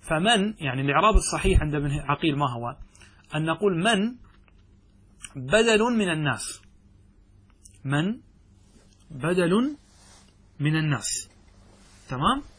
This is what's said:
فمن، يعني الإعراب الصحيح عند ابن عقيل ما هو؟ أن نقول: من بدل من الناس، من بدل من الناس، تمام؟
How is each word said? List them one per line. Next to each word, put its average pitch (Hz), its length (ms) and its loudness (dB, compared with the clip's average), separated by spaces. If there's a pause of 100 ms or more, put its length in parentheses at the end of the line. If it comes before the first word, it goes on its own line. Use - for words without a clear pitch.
فمن، 208 600 0
يعني 131 200 -4
الإعراب 151 340 2
الصحيح - 460 2
عند 151 140 -2
ابن 147 160 -2
عقيل 147 460 -2
ما 139 140 0
هو؟ 120 260 -8 (580)
أن 156 100 -2
نقول: 165 400 0
من 226 320 0 (1200)
بدل 208 460 2
من 226 260 0
الناس، 151 540 -4 (1200)
من 160 360 -2 (920)
بدل 180 680 0 (840)
من 151 160 0
الناس، - 540 -2 (800)
تمام؟ 190 340 0 (160)